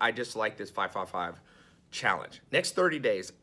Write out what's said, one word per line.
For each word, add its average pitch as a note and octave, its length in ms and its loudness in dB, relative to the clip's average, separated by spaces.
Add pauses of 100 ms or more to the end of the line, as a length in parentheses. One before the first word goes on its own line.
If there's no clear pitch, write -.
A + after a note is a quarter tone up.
I A2+ 100 4
just A#2 240 -6
like G#2+ 220 -2
this G2+ 120 -8
five G2 220 -2
five F#2+ 160 -4
five F2 320 -4 (500)
challenge. - 600 0
Next - 240 2
thirty F3 240 4
days G#2+ 340 0 (100)